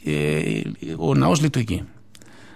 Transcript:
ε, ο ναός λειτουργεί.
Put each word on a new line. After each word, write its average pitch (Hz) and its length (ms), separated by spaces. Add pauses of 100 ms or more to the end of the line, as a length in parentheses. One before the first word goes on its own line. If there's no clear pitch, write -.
ε, 76 560 (360)
ο 139 180
ναός 147 260
λειτουργεί. 131 440 (720)